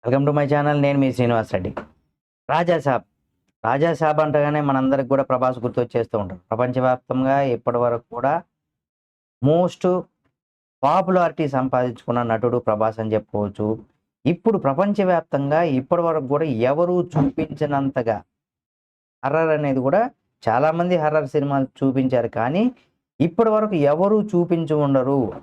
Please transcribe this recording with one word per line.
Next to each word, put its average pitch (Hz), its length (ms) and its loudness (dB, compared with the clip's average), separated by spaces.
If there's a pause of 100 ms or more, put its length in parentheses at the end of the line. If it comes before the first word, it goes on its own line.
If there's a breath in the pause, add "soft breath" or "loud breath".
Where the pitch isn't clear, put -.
Welcome 135 220 0
to 151 100 2
my 147 140 2
channel. 147 340 2
నేను 139 160 2
మీ 135 160 2
శ్రీనివాస్ 120 380 0
రెడ్డి. 92 160 -4 (760)
రాజా 165 360 0
సాబ్. 120 200 0 (600)
రాజా 139 260 0 (100)
సాబ్ 151 240 2
అంటగానే 147 440 0
మనందరికి 131 440 0
కూడా 135 160 2
ప్రభాస్ 127 360 0
గుర్తొచ్చేస్తూ 120 580 -2
ఉంటారు. 90 260 -10
ప్రపంచవ్యాప్తంగా 127 880 0 (200)
ఇప్పటి 120 260 -2
వరకు 120 220 -2 (100)
కూడా 123 180 -2 (1120)
most 170 440 2 (960)
పాపులారిటీ 165 640 2 (100)
సంపాదించుకున్న 127 640 -2 (120)
నటుడు 117 340 0
ప్రభాస్ 110 360 0
అని 110 120 -2
చెప్పుకోవచ్చు. 107 540 -2 (560)
ఇప్పుడు 180 420 2
ప్రపంచవ్యాప్తంగా 165 960 0 (160)
ఇప్పటి 170 300 0
వరకు 156 260 -2
కూడా 156 140 0 (240)
ఎవరూ 175 260 0 (160)
చూపించనంతగా 139 1040 -2 (1040)
హర్రర్ 160 360 0
అనేది 139 300 0
కూడా 196 160 2 (380)
చాలామంది 160 540 0 (100)
హర్రర్ 151 280 0
సినిమాలు 139 340 0 (120)
చూపించారు, 131 500 0 (100)
కానీ 151 240 0 (560 soft breath)
ఇప్పటి 196 360 2
వరకు 214 200 0 (180)
ఎవరూ 202 240 2 (140)
చూపించి 170 440 0 (100)
ఉండరు. 135 340 2 (220)